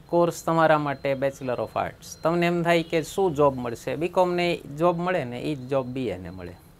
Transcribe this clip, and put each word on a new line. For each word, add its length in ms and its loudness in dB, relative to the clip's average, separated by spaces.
કોર્સ 380 0
તમારા 340 6
માટે 320 -2
Bachelor 440 -2
of 320 -2
Arts. 360 -12
તમને 240 2
એમ 160 0
થાય 200 4
કે 200 -2
શું 320 0
જોબ 220 4
મળશે? 400 -6
બીકોમને 600 0
જોબ 420 0
મળે 260 -2
ને, 160 -8
ઈ 140 -4
જ 140 -10
જોબ 180 0
બી 220 -4
એને 220 -6
મળે. 220 -12